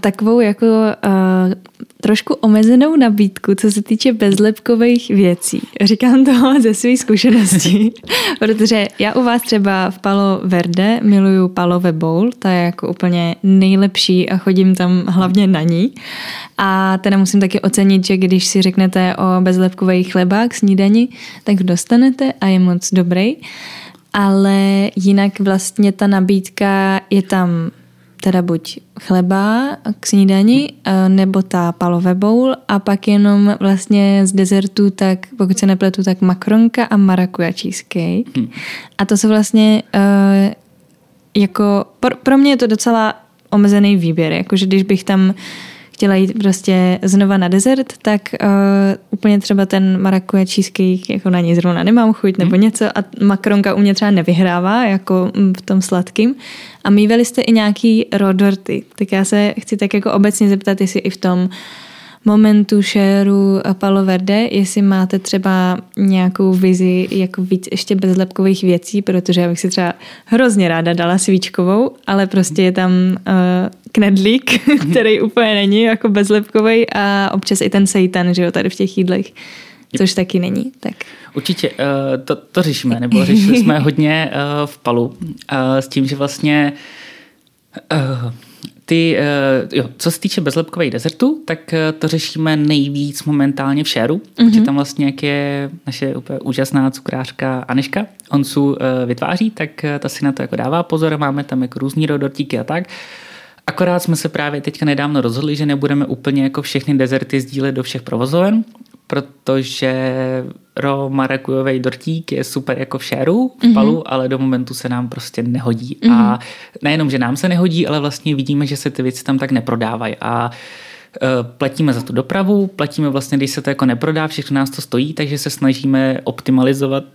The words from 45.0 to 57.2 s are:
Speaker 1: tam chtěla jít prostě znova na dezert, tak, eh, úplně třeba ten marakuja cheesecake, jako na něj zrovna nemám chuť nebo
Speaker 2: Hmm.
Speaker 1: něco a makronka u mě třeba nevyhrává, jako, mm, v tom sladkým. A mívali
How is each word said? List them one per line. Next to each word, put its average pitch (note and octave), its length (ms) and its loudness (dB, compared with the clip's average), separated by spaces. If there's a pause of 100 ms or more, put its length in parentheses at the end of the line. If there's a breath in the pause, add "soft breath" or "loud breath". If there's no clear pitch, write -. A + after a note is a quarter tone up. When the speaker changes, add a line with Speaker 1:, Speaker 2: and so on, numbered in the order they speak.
Speaker 1:
tam F#3+ 300 2 (580 loud breath)
chtěla G3 220 0
jít F#3+ 240 0
prostě F#3 640 2
znova G3 340 2
na F#3 120 0
dezert, B3+ 440 0 (100)
tak, G#3 320 -2
eh, - 40 -10 (720)
úplně G#3 280 2
třeba G3 280 0
ten F#3+ 360 0
marakuja F#3+ 420 0
cheesecake, F#3 640 -2
jako F#3+ 200 -2
na F3+ 100 2
něj E3+ 140 2
zrovna E3+ 280 0
nemám A3 300 4
chuť F#3+ 260 -2
nebo F3+ 180 2
Speaker 2:
Hmm. F#3 40 4
Speaker 1:
něco G#3+ 240 2 (140)
a G3 60 -2 (200)
makronka G3+ 500 2
u F#3 40 -2
mě G3+ 160 4
třeba G#3 160 0
nevyhrává, F3+ 760 2
jako, F#3+ 520 0
mm, G3 220 2
v - 40 -18
tom F#3+ 200 0
sladkým. F#3 520 0 (500 loud breath)
A G3+ 60 0
mívali G#3+ 340 4